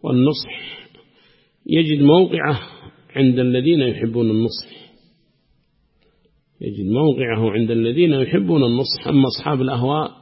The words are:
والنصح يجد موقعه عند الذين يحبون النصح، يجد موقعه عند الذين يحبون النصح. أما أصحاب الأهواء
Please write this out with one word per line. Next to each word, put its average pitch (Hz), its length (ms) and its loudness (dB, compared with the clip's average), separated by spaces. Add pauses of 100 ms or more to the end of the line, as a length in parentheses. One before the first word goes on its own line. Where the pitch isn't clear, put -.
والنصح 131 480 0 (1160)
يجد 156 360 0
موقعه 160 580 4 (560)
عند 127 220 4
الذين 127 420 2
يحبون 113 500 -2
النصح، 110 400 -2 (1900)
يجد 104 260 -8
موقعه 117 640 0
عند 110 200 -2
الذين 120 420 0
يحبون 156 520 0
النصح. 123 440 -2
أما 139 160 4 (140)
أصحاب 147 220 -4
الأهواء 135 500 -2 (120)